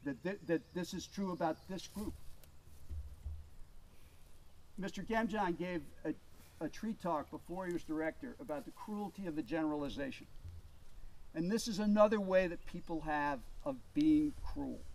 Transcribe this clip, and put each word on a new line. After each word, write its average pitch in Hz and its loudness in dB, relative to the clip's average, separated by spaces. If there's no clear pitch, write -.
That 277 -2
th-, 196 0
that 160 4
this 180 -2
is 180 -4
true 196 -2
about 170 2
this 190 -6
group. - -4
Mister 196 -4
Gamjan 214 2
gave 175 -2
a, - 0
a - -2
tree 214 -4
talk 156 0
before 175 -6
he 175 0
was 170 -2
director 160 -2
about 254 -4
the - -12
cruelty 208 -6
of 156 -2
the 156 -2
generalization. 147 -2
And 165 2
this 220 2
is 196 0
another 208 10
way 190 6
that 170 -4
people 170 -4
have 147 4
of 135 0
being 302 8
cruel - -2